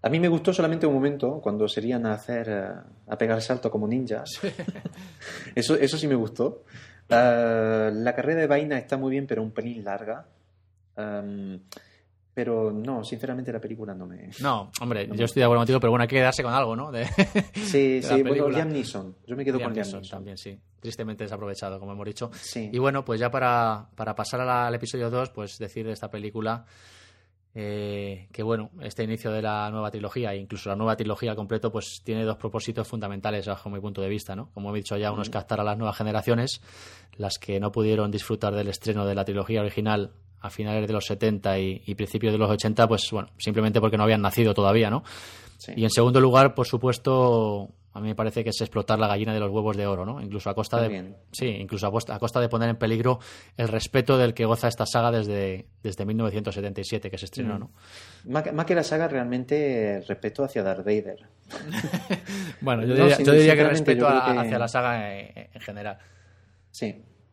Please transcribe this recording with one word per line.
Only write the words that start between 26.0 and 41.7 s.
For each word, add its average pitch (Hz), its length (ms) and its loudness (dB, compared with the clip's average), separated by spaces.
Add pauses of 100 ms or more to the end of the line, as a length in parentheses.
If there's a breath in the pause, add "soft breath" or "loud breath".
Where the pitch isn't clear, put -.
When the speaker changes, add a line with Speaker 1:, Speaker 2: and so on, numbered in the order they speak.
Speaker 2:
película, 110 540 -6 (880 soft breath)
eh, 104 800 -8
que 110 100 -8
bueno, 110 260 -2 (120)
este 113 220 -6
inicio 110 280 -4
de 107 100 -2
la 107 300 -2
nueva 107 180 -4
trilogía, 104 440 -6
e 98 40 -6
incluso 98 320 -10
la 98 60 -2
nueva 110 220 0
trilogía 107 340 -4
al 104 60 -6
completo, 107 340 -4
pues - 320 -8
tiene 113 220 -4
dos 107 100 -2
propósitos 113 520 -6
fundamentales 101 600 -4
bajo 101 220 -6
mi 101 100 -6
punto 98 220 -6
de 98 80 -2
vista, 101 260 -4
¿no? 107 180 -10
Como 104 220 -6
he - 20 -2
dicho 101 200 -4
ya, 104 140 0
uno 107 100 -4
es 98 80 -6
Speaker 1:
Ujú. - 40 -12
Speaker 2:
captar 104 280 -2
a - 20 0
las 107 140 0
nuevas 110 180 -4
generaciones, 113 680 0 (540 loud breath)
las 101 240 -6
que 98 220 -4
no 104 100 0
pudieron 107 400 2
disfrutar 107 420 -2
del 104 140 -2
estreno 101 380 -2
de 101 100 0
la 101 80 0
trilogía 101 380 -2
original 104 500 0 (300)
a 101 100 -10
finales 107 340 -2
de 107 80 -2
los 104 120 -2
setenta 101 520 0
y, 95 300 -2